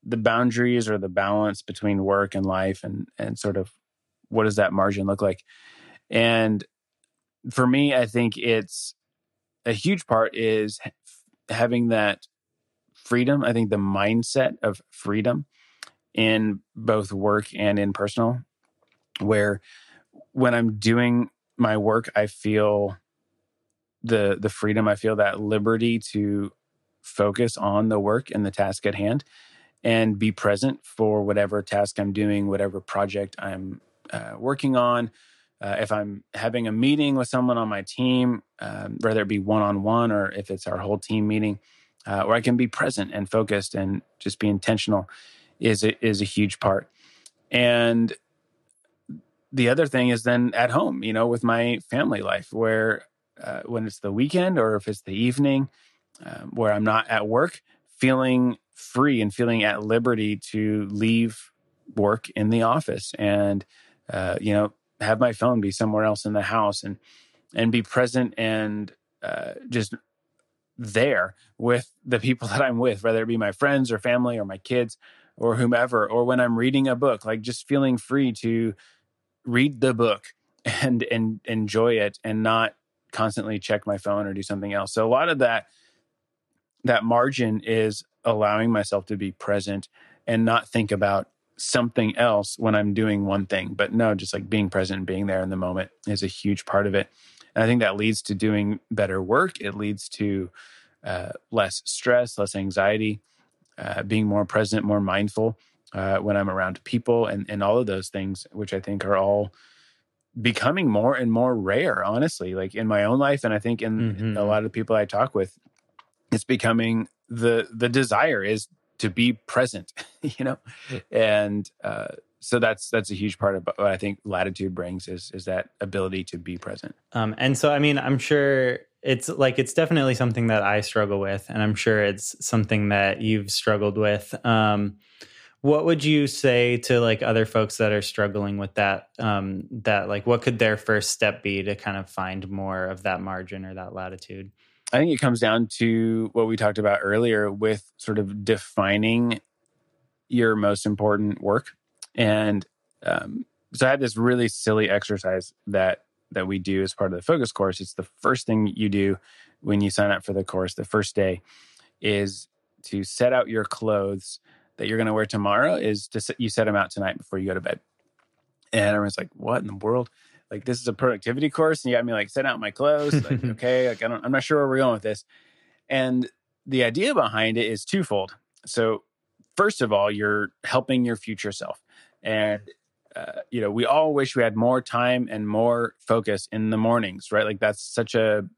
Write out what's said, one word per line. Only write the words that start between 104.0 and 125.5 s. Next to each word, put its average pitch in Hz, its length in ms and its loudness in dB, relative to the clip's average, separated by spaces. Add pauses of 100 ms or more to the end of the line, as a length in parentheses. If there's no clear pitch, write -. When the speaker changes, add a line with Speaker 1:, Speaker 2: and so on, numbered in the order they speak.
Speaker 1:
being 107 240 0
more 101 180 0
present, 107 400 0
more 104 160 0
mindful, 104 580 0 (340)
uh, 95 260 -2
when 101 180 0
I'm 98 140 0
around 92 340 -4
people 117 420 2
and, - 220 -6
and 101 140 -4
all 104 160 4
of 123 80 0
those 95 220 -4
things, 95 440 -6
which 101 220 -8
I 95 60 -2
think 101 240 -6
are 98 120 0
all 101 360 2 (880)
becoming 131 480 0
more 113 260 4
and 123 180 0
more 120 240 2
rare, 104 480 0
honestly, 101 500 -2
like, 95 200 -6
in 110 120 -4
my 104 180 2
own 120 140 2
life. 139 260 2
And 110 80 2
I 107 60 0
think 117 240 -2
in, 110 320 -2
Speaker 2:
Mm-hmm. 107 220 -4
Speaker 1:
a 104 80 0
lot 107 200 2
of 110 80 -6
people 113 220 -2
I 104 120 2
talk 110 280 -2
with, 95 240 -2 (720)
it's 110 140 0
becoming 113 640 0 (200)
the, 117 460 2
the 120 140 0
desire 117 560 2
is 107 240 -2 (300)
to - 100 -2
be 120 240 2
present, 113 600 -2 (160)
<laughs> - 140 -20
you - 220 -6
know? 131 140 -4 (520)
And, 104 600 2 (120)
uh, 52 260 -6 (320)
so - 180 0
that's, 113 320 0
that's 110 200 0
a 101 40 -6
huge 98 240 -4
part 101 180 0
of 90 80 -8 (120)
what 101 120 0
I 95 80 0
think 98 280 -6
Latitude 95 500 -4
brings 90 340 -8
is, 90 260 -12
is 92 120 -12
that 92 240 -4 (100)